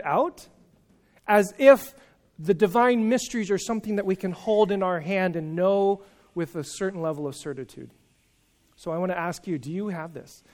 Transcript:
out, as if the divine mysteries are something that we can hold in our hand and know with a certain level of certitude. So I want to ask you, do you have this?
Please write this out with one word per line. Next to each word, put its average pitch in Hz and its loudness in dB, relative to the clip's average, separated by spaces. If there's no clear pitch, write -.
out, 214 -2
as 208 4
if 269 8
the 165 0
divine 220 2
mysteries 233 -2
are 190 2
something 214 -6
that 196 -2
we 190 0
can 185 -6
hold 208 2
in 196 -2
our 180 0
hand 185 -2
and 160 -6
know 196 2
with 170 -6
a 151 -6
certain 190 -8
level 151 -6
of 131 -8
certitude. 131 -12
So 170 -10
I 160 -4
want 180 -2
to 180 -4
ask 170 -6
you, 170 -4
do 131 -10
you 202 -6
have 170 -10
this? - -16